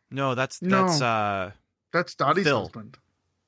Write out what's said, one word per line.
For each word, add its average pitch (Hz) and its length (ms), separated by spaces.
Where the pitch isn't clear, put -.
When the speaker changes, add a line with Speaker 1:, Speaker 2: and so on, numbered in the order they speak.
Speaker 1:
No, 131 240
that's, 131 260
Speaker 2:
No. 190 260
Speaker 1:
that's, 156 140
uh, 104 500
Speaker 2:
That's 175 220
Dottie's 156 280
Speaker 1:
Phil. 135 200
Speaker 2:
husband. 104 340